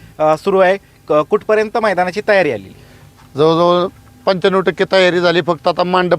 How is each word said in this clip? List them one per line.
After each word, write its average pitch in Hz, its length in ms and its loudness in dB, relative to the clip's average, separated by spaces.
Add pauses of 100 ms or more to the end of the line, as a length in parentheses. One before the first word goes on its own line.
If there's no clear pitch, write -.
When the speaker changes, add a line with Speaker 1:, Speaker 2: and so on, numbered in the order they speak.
(180)
Speaker 1:
अ, 156 200 2
सुरू 190 200 -2
आहे? 190 180 2 (320)
क-, 160 40 -2
कुठपर्यंत 214 680 -2
मैदानाची 185 500 -2
तयारी 185 240 2
आली? 98 220 -10 (640)
Speaker 2:
जवळजवळ 175 520 2 (380)
पंच्याण्णव 190 340 0
टक्के 175 320 -2
तयारी 180 280 2
झाली. 175 200 0
फक्त 170 280 -4
आता 175 160 -2
मांडप 180 340 0